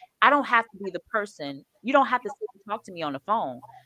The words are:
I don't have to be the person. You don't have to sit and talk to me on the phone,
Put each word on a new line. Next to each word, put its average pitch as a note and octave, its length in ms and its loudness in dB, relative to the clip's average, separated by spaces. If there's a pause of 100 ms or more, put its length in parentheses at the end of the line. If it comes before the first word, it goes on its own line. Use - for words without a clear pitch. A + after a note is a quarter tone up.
(240)
I B3 80 8
don't C#4+ 160 4
have A#3 240 4
to F#3+ 120 -20
be F#3+ 80 -6
the E3+ 100 -10
person. D3+ 640 -6 (200)
You A#3+ 100 0
don't C4+ 140 6
have B3 160 0
to G#3 60 -8
sit G#3 260 -10
and - 120 -20
talk G#3+ 180 -6
to G3 60 -14
me E3+ 120 -8
on C#3+ 100 -2
the C#3 60 -8
phone, D#3+ 420 -2 (240)